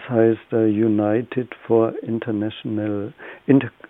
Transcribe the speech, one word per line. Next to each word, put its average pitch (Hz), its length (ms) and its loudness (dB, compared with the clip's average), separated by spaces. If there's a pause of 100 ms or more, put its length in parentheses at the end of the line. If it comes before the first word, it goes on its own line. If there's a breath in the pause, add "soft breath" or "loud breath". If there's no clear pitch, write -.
heißt, 113 420 2
äh, 113 140 2
United 110 880 0 (140)
for 113 340 2
International 107 1080 -6 (360 loud breath)
Inter-, 135 240 4 (180)